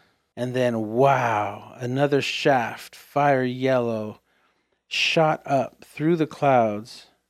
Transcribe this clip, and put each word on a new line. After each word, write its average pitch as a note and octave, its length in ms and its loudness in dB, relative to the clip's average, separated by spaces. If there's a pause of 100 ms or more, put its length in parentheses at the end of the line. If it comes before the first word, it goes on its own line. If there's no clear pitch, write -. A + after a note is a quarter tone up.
(380)
And B2 160 -6
then, A2+ 400 -2
wow, A#2 840 0
another C3+ 440 0
shaft, - 760 -2
fire C#3+ 480 0
yellow, B2 800 -2 (680)
shot - 560 0
up - 400 -4
through D#3+ 300 -2
the D#3 120 0
clouds, A#2 800 0 (240)